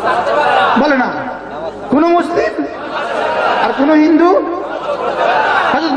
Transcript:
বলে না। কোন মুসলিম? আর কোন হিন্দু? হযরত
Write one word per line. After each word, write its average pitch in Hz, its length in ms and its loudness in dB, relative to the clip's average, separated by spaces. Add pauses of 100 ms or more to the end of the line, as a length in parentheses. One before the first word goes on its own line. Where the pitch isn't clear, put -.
(840)
বলে 285 140 2
না। 226 160 0 (800)
কোন 294 140 2
মুসলিম? 339 600 0 (1000)
আর 226 140 0
কোন 285 120 2
হিন্দু? 320 720 4 (1080)
হযরত 294 240 0